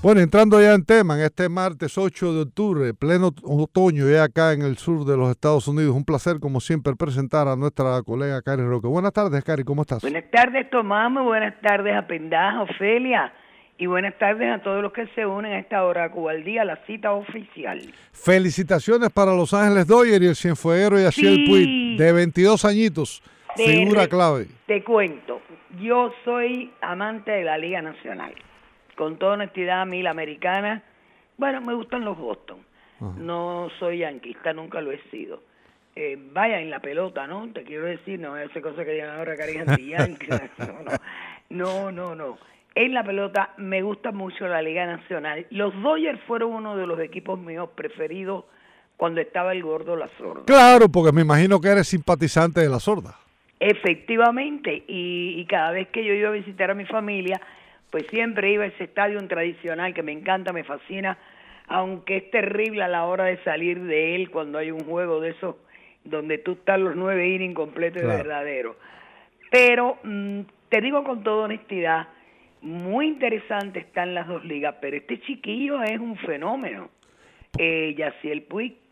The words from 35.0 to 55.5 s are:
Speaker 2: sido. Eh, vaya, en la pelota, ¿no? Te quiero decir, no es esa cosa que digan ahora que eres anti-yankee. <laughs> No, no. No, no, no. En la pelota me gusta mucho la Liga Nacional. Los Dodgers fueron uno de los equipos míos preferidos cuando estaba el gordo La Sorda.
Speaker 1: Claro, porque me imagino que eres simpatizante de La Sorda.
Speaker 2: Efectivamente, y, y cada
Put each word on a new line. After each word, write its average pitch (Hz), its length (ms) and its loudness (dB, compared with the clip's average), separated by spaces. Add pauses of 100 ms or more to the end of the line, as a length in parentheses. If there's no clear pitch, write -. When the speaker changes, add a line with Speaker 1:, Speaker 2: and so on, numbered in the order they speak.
Speaker 2:
sido. 104 320 -14 (520)
Eh, 139 220 -10 (160)
vaya, 202 260 -2
en 160 120 -10
la 135 80 -10
pelota, 147 480 -8
¿no? 202 260 -12
Te - 80 -14
quiero 151 240 -12
decir, 175 340 -10
no 147 160 -12
es 147 140 -12
esa 165 100 -14
cosa 156 240 -10
que 156 100 -6
digan 151 220 -10
ahora 160 200 -8
que 151 80 -10
eres 156 240 -8
anti-yankee. 139 580 -4
<laughs> - 320 -8
No, 107 260 -14
no. 185 1080 -10
No, - 0 -
no, 175 240 -12
no. 139 240 -14 (340)
En 254 220 0
la 233 80 -2
pelota 196 560 -4
me 190 240 -4
gusta 208 280 -8
mucho 190 360 -10
la 165 160 -2
Liga 170 240 -4
Nacional. 165 640 -10
Los 196 280 -4
Dodgers 302 460 -2
fueron 233 280 -4
uno 214 220 -10
de 185 120 -6
los 165 120 -6
equipos 180 400 -8
míos 170 360 -12
preferidos 175 680 -10 (520)
cuando 170 240 -2
estaba 180 300 -4
el 185 100 -4
gordo 160 340 -6
La 151 220 -8
Sorda. 69 280 -12
Speaker 1:
Claro, 247 440 12
porque 160 220 6
me 160 100 6
imagino 160 400 6
que 185 60 2
eres 202 200 6
simpatizante 165 760 2
de 151 80 4
La 127 100 0
Sorda. 196 360 -2 (440)
Speaker 2:
Efectivamente, 226 1300 0
y, 175 520 -8
y 175 60 -10
cada 170 240 -2